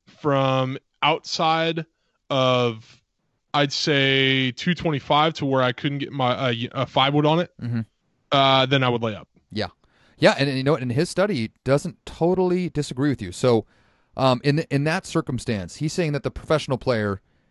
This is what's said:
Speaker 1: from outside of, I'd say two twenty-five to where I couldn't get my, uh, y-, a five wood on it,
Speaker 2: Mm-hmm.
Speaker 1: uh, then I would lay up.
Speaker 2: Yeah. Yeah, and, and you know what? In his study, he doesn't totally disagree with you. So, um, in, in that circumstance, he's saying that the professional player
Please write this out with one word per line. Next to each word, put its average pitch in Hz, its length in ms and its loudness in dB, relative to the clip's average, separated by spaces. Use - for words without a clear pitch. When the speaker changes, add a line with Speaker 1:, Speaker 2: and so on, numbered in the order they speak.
Speaker 1:
from 135 720 0
outside 165 840 0
of, 123 640 0
I'd 143 200 2
say 135 800 2
two 170 240 -2
twenty-five 156 600 0
to 151 100 -6
where 131 180 2
I 127 80 2
couldn't 143 280 -6
get - 120 -8
my, 127 220 0
uh, 120 200 -2
y-, 117 200 -6
a 131 120 -4
five 139 280 0
wood 147 120 2
on 156 140 2
it, 175 120 -6
Speaker 2:
Mm-hmm. 117 180 -4
Speaker 1:
uh, 135 360 4
then 135 160 2
I 127 60 2
would 120 120 0
lay 110 140 -4
up. - 120 -16
Speaker 2:
Yeah. 104 160 -4
Yeah, 185 180 6
and, 139 120 0
and 131 80 -2
you 131 60 -2
know 139 100 2
what? 127 80 0
In 127 80 -4
his 139 200 -2
study, 196 260 0
he 110 160 -4
doesn't 139 420 0
totally 180 640 0
disagree 147 400 -2
with 127 120 -2
you. 92 100 -6
So, 117 340 2
um, 127 280 2
in, 143 160 2
in 143 140 0
that 165 200 -2
circumstance, 110 720 -4
he's 151 160 -4
saying 165 200 -2
that 139 100 -4
the 135 80 -4
professional 147 460 -2
player 107 440 -2